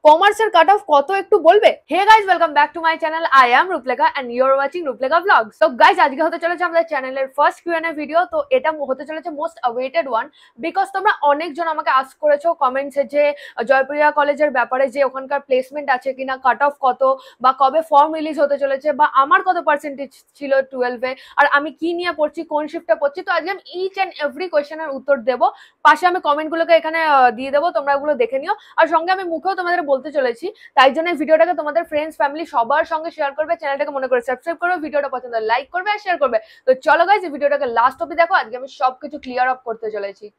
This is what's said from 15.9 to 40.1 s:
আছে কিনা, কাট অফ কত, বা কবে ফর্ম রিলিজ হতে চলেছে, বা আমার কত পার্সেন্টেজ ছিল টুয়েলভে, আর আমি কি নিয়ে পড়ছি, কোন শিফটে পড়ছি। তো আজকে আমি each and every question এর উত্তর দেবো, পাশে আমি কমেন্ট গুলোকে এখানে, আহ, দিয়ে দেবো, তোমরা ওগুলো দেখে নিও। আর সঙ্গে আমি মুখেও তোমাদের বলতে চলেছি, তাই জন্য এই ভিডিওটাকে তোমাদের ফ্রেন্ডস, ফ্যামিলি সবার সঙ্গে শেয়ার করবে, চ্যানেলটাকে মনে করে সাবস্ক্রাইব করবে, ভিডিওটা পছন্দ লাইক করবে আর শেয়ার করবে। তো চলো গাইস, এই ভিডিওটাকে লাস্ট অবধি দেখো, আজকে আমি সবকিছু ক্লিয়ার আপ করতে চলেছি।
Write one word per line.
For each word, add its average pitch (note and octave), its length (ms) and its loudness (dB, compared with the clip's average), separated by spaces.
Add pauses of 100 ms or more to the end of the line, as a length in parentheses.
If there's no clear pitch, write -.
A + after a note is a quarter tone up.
আছে B3+ 220 -6
কিনা, C4 180 -6 (100)
কাট A#3 220 2
অফ C#4+ 60 0 (120)
কত, B3+ 160 0 (420)
বা C4 80 6 (100)
কবে C#4 280 2
ফর্ম D4 280 4
রিলিজ D4+ 260 -6
হতে C#4+ 200 0
চলেছে, C#4 260 -2 (100)
বা D4+ 60 6 (180)
আমার E4+ 240 4
কত F4+ 100 0 (120)
পার্সেন্টেজ C#4+ 420 -4 (260)
ছিল C#4 140 -6 (200)
টুয়েলভে, B3 400 -4 (280)
আর C#4+ 60 8 (120)
আমি D4+ 120 -2 (100)
কি D#4+ 100 -4 (100)
নিয়ে F4 200 -4
পড়ছি, D4+ 220 -2 (120)
কোন D4+ 180 -2
শিফটে E4 300 -2
পড়ছি। C#4+ 260 -2
তো F#4+ 100 -2
আজকে E4 180 -4
আমি F#4 80 -18 (160)
each F#4+ 240 -6
and F#4 80 -6 (140)
every C#4+ 300 -6
question D4 280 -2
এর D#4 140 -8
উত্তর C4+ 180 0 (140)
দেবো, B3+ 180 0 (400)
পাশে D4+ 240 4
আমি F4+ 160 -2
কমেন্ট D4+ 260 -2
গুলোকে E4 260 2
এখানে, D#4+ 240 -4
আহ, C#4 340 4
দিয়ে C4+ 180 -8
দেবো, D4 120 2 (100)
তোমরা C#4 200 0
ওগুলো D4 240 -2
দেখে B3 220 -2
নিও। G4 120 -4 (240)
আর D#4+ 140 4
সঙ্গে E4+ 220 0
আমি F#4+ 180 -8
মুখেও F#4 260 -4
তোমাদের F4 220 -2 (100)
বলতে C4+ 260 -2
চলেছি, B3+ 280 -4 (320)
তাই C4+ 180 6
জন্য E4 180 -2
এই C#4 80 -4
ভিডিওটাকে D#4+ 400 2
তোমাদের D4+ 300 -2
ফ্রেন্ডস, D4+ 300 -6
ফ্যামিলি D4+ 320 -4
সবার C#4 380 0
সঙ্গে D#4+ 260 -6
শেয়ার C#4 200 -4
করবে, D#4 240 -2
চ্যানেলটাকে C#4+ 360 -4
মনে C4 140 -6
করে B3 160 0
সাবস্ক্রাইব D4 340 -6
করবে, F4+ 240 -2
ভিডিওটা C#4 300 -4
পছন্দ B3 200 -10 (160)
লাইক C4+ 240 0
করবে F#4 180 -4
আর G4+ 120 -6
শেয়ার F4 180 -2
করবে। A#3 140 0 (280)
তো C4 60 2 (140)
চলো D4+ 220 4
গাইস, G4 200 2
এই D4 80 -8
ভিডিওটাকে C#4+ 320 -2 (120)
লাস্ট C4 240 0
অবধি D#4+ 180 -8
দেখো, E4+ 200 2
আজকে A3+ 180 -10
আমি C4 100 -14 (120)
সবকিছু C4 420 -4
ক্লিয়ার B3+ 300 -2
আপ B3+ 140 -8
করতে A3+ 280 -8
চলেছি। G3+ 300 -10 (140)